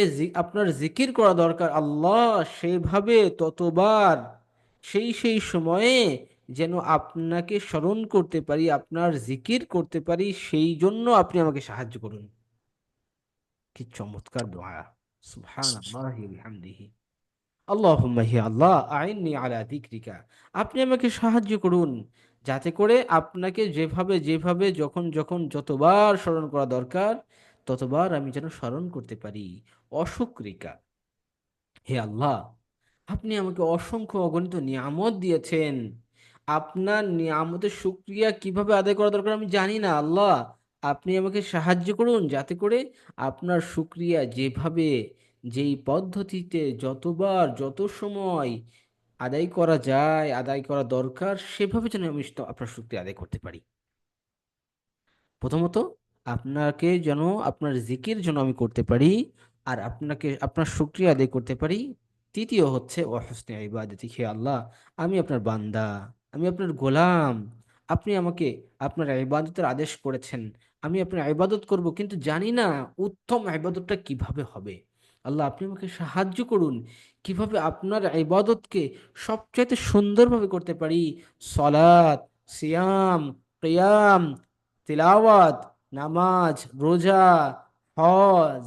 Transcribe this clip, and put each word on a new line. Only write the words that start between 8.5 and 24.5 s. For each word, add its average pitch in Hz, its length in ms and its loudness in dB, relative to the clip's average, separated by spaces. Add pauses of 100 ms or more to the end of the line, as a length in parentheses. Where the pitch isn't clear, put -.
আপনার 165 480 -2
জিকির 131 460 -4
করতে 170 340 -4
পারি, 175 340 -2
সেই 160 420 0
জন্য 208 360 0
আপনি 185 280 4
আমাকে 147 220 0
সাহায্য 113 380 -12
করুন। 107 240 -14 (1500)
কি 127 80 -14 (100)
চমৎকার 104 580 -10
দোয়া! 90 260 -14 (460)
সুবহানাল্লাহি 117 1000 -10
ওয়া 98 100 -14
বিহামদিহি। 95 560 -20 (800)
আল্লাহুম্মা, 147 560 2
হে 113 160 2
আল্লাহ, 120 360 4 (140)
আইন্নি 160 460 -4
আলা 120 280 -6
যিকরিকা, 113 520 -14 (380)
আপনি 220 280 -6
আমাকে 254 280 2
সাহায্য 220 500 0
করুন, 175 320 2 (540)
যাতে 135 260 -4
করে 214 240 4 (140)
আপনাকে 180 580 0
যেভাবে, 160 520 -2
যেভাবে, 175 520 0